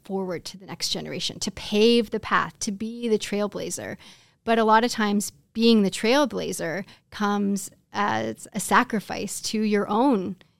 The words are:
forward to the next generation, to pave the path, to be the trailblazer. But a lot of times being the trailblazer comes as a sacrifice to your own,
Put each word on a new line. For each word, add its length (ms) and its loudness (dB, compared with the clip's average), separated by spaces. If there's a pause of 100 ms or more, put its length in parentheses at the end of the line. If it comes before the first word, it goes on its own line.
forward 400 -6
to 120 -14
the 80 -20
next 240 -6
generation, 520 -6
to 100 -4
pave 600 2
the 100 -4
path, 380 -2
to 120 -6
be 380 -6
the 100 2
trailblazer. 800 -6 (460)
But 140 2
a 60 4
lot 220 6
of 60 0
times 420 0 (200)
being 300 6
the 80 2
trailblazer 920 0 (260)
comes 580 -2 (220)
as 640 -4
a 80 -4
sacrifice 800 0
to 200 -4
your 280 0
own, 480 2 (220)